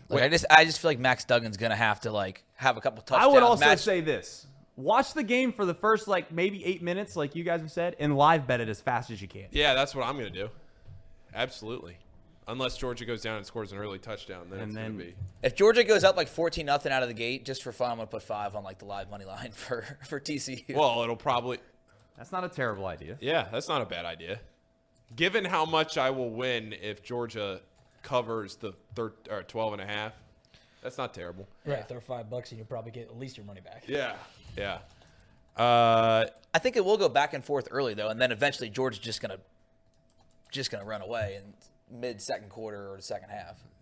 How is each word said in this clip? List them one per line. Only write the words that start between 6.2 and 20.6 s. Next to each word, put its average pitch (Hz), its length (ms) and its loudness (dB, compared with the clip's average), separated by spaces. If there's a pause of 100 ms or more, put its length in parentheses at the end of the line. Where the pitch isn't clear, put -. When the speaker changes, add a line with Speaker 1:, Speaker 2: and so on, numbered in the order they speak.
Speaker 2:
maybe 190 320 -2
eight 175 180 -2
minutes, 180 360 -4
like 147 180 -2
you 170 80 -4
guys 170 160 0
have 160 120 -8
said, 175 280 -4
and 147 160 2
live 147 320 6
bet 123 140 2
it 110 80 -2
as 104 100 -4
fast 120 320 -2
as 101 100 -10
you 98 60 -10
can. 95 240 -16
Speaker 3:
Yeah, 143 220 4
that's 139 200 2
what 131 140 -2
I'm 139 80 -2
gonna 113 140 -6
do. 95 200 -6 (840)
Absolutely. 110 640 -6 (480)
Unless 123 320 -4
Georgia 123 280 -6
goes 113 160 -6
down 110 160 -4
and 98 80 -10
scores 104 260 -10
an 98 60 -10
early 101 220 -8
touchdown, 95 500 -12
then 98 100 -10
Speaker 2:
And 110 120 -8
Speaker 3:
it's 107 40 -10
gonna 110 140 -8
Speaker 2:
then 107 80 -8
Speaker 3:
be 90 180 -14 (280)
Speaker 1:
If 127 120 0
Georgia 220 300 6
goes 196 180 6
up, 190 140 6
like, 156 100 0
fourteen 165 380 -4
nothing 143 260 0
out 131 100 2
of 123 60 0
the 117 60 -8
gate, 117 320 -6
just 135 180 -8
for 123 80 -10
fun, 120 200 -2
I'm 117 60 -4
gonna 110 100 -8
put 110 140 -10
five 104 360 -6
on, 98 80 -8
like, 95 140 -14
the 101 60 -18
live 98 240 -10
money 101 140 -14
line 101 280 -12
<laughs> - 20 -20
for, 117 320 -6 (180)
for 147 160 -8
T 147 200 -6
C 131 280 -10